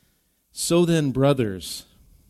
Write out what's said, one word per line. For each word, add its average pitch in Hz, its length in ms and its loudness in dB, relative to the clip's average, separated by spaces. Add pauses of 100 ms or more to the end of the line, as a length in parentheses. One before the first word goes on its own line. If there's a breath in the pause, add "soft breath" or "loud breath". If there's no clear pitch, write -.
(580)
"So 170 280 2
then, 160 240 0
brothers, 120 720 -2 (460)